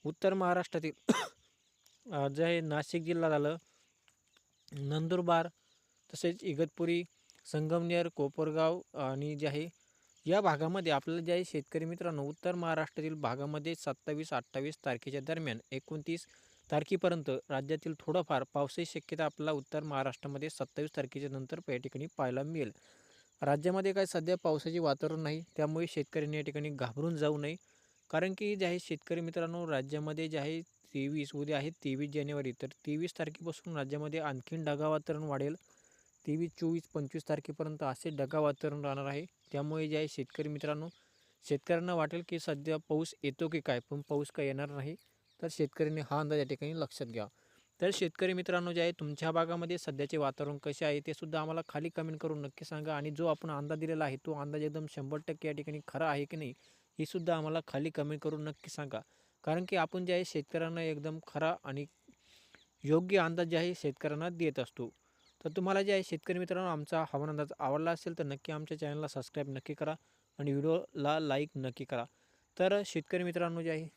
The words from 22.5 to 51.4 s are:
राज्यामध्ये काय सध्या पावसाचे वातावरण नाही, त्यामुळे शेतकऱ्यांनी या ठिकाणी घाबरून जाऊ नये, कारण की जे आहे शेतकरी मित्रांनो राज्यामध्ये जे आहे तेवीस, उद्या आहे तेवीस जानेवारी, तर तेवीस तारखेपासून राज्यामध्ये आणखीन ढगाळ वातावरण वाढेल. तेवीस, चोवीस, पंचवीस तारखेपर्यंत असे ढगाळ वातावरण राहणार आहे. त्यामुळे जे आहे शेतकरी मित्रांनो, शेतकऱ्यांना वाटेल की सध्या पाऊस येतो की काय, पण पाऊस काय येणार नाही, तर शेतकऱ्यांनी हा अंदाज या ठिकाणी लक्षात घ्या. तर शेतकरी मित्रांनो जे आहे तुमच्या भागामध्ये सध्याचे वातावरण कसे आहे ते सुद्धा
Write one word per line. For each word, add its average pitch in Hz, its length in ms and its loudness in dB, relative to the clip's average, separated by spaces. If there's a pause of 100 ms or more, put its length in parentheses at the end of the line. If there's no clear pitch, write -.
राज्यामध्ये 180 520 4
काय 196 120 4
सध्या 175 380 2
पावसाचे 160 360 2
वातावरण 156 400 2
नाही, 160 240 -2 (140)
त्यामुळे 156 320 2
शेतकऱ्यांनी 151 480 0
या 151 60 -2
ठिकाणी 147 260 -2
घाबरून 143 480 -2
जाऊ 151 200 4
नये, 147 180 -2 (540)
कारण 180 280 2
की 208 180 0
जे 190 100 2
आहे 175 140 2
शेतकरी 170 420 -4
मित्रांनो 165 500 -2
राज्यामध्ये 151 560 0
जे 156 100 -2
आहे 160 240 -2
तेवीस, 143 760 -4
उद्या 147 220 0
आहे 143 120 0
तेवीस 143 420 -2
जानेवारी, 143 400 -2
तर 127 160 -6
तेवीस 151 520 -4
तारखेपासून 160 560 -6
राज्यामध्ये 147 440 -2
आणखीन 151 460 -2
ढगाळ 147 220 2
वातावरण 156 360 0
वाढेल. 143 320 0 (720)
तेवीस, 160 320 0
चोवीस, 165 240 2 (100)
पंचवीस 151 360 -4
तारखेपर्यंत 151 540 -2
असे 135 260 -2
ढगाळ 147 320 0
वातावरण 147 440 2
राहणार 139 200 0
आहे. 143 200 -2 (260)
त्यामुळे 151 360 0
जे 151 100 0
आहे 156 100 2
शेतकरी 147 400 -4
मित्रांनो, 151 400 -2 (600)
शेतकऱ्यांना 170 460 2
वाटेल 165 320 2
की 170 120 -2
सध्या 156 380 0
पाऊस 160 460 0
येतो 143 240 0
की 160 120 0
काय, 123 200 2
पण 143 300 -6
पाऊस 147 220 0
काय 147 140 0
येणार 139 240 -2
नाही, 143 260 -6 (460)
तर 170 100 -4
शेतकऱ्यांनी 156 500 0
हा 143 180 0
अंदाज 151 200 2
या 139 60 2
ठिकाणी 143 280 -4
लक्षात 147 340 -4
घ्या. 110 180 -4 (560)
तर 180 120 6
शेतकरी 185 400 2
मित्रांनो 175 380 0
जे 170 100 2
आहे 170 100 4
तुमच्या 156 400 -2
भागामध्ये 170 460 2
सध्याचे 143 400 -2
वातावरण 143 400 0
कसे 147 280 -2
आहे 147 140 4
ते 147 140 -4
सुद्धा 156 280 -4